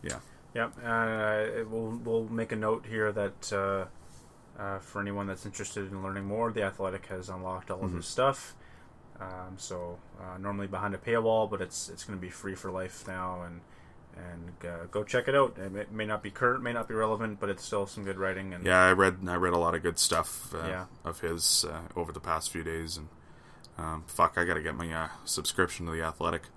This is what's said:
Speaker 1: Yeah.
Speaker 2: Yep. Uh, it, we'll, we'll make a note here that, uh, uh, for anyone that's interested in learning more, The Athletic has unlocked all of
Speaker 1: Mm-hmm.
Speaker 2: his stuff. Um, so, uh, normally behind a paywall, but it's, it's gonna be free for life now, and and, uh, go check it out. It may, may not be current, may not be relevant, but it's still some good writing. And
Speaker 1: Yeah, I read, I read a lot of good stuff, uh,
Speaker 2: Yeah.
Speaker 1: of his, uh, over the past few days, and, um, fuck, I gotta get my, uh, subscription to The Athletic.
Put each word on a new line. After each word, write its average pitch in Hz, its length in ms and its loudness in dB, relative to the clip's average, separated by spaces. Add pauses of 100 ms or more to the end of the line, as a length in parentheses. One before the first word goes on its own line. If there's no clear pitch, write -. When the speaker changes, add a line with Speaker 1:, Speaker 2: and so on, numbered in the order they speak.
Speaker 1:
Yeah. 64 160 -6 (360)
Speaker 2:
Yep. 117 180 0 (100)
Uh, 110 760 2
it, 110 100 -2
we'll, 113 340 -2
we'll 113 220 2
make 113 260 0
a 117 40 0
note 110 340 2
here 107 220 2
that, 101 420 -2
uh, 98 320 2 (760)
uh, 98 180 -4
for - 220 -6
anyone 101 260 -2
that's 95 180 -6
interested 98 460 -6
in 95 120 -6
learning 98 220 -4
more, 113 260 0
The 107 120 0
Athletic 95 440 -2
has 92 220 -6
unlocked 92 420 -6
all 92 100 -4
of 98 60 0
Speaker 1:
Mm-hmm. 87 100 -2
Speaker 2:
his 82 100 -6
stuff. - 480 2 (640)
Um, 92 380 -10
so, 87 420 -8 (200)
uh, 92 180 -10
normally 101 300 -4
behind 95 280 -2
a - 20 -8
paywall, 110 520 4
but 98 120 -2
it's, - 280 -6
it's - 160 -12
gonna 101 120 -6
be 90 120 -8
free 95 260 -6
for 95 160 -8
life 92 360 -6
now, 92 360 -4
and 87 180 -10 (720)
and, 85 380 -10
uh, 85 220 -8
go 104 120 0
check 120 240 0
it 135 80 2
out. 131 220 4
It 95 140 -6
may, 101 200 -4
may 107 140 -2
not 104 160 -2
be 104 100 -6
current, 123 300 2
may 120 120 -2
not 113 140 -2
be 113 60 -6
relevant, 110 460 0
but 101 100 0
it's 95 140 -4
still 101 240 0
some 104 160 -10
good 98 140 -4
writing. 95 360 -2
And 90 120 -6
Speaker 1:
Yeah, 92 180 10
I 92 80 12
read, 92 260 8 (100)
I 87 80 0
read 87 180 4
a 87 40 6
lot 85 180 6
of 82 80 0
good 85 160 2
stuff, - 540 2
uh, 82 140 -4
Speaker 2:
Yeah. 90 180 -4 (200)
Speaker 1:
of 85 160 -6
his, 85 440 2
uh, 80 160 -6 (140)
over 82 160 -2
the - 80 -8
past 80 320 0
few 82 120 -4
days, 82 340 -4
and, 78 100 -12 (680)
um, 80 300 -6
fuck, - 300 4
I 87 80 4
gotta 82 160 2
get 80 140 -2
my, 82 160 -4
uh, 80 160 -2 (180)
subscription - 600 2
to 82 80 -2
The 80 100 0
Athletic. 82 400 0 (140)